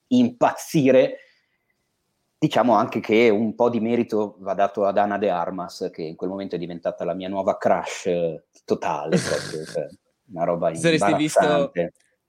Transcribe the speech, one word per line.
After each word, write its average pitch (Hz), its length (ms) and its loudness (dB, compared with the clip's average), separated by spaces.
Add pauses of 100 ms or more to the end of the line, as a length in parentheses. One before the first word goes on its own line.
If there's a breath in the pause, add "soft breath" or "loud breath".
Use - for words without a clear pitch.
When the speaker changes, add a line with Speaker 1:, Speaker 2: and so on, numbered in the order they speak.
Speaker 1:
impazzire. 127 1080 4 (1200 loud breath)
Diciamo 120 360 2
anche 110 260 0
che 113 280 4
un 107 260 2
po' 120 140 4
di 117 120 -2
merito 110 580 -2
va 95 160 -6
dato 98 320 0
ad 98 100 0
Ana 101 220 2
de 101 120 0
Armas, 87 600 -4
che 85 100 -10
in 80 140 -8
quel 92 140 -6
momento 98 240 -8
è 85 40 -2
diventata 87 460 -8
la 85 100 -2
mia 92 140 -8
nuova 98 300 -2
crush, - 480 -2
eh, 85 380 -2 (200)
totale, 80 540 -2
proprio, 78 480 -6
cioè, 76 200 -6 (460)
una 85 120 -4
roba 87 260 0
Speaker 2:
Ti 160 80 -6
saresti 165 360 2
visto, 151 300 0
Speaker 1:
imbarazzante. 147 480 0 (360)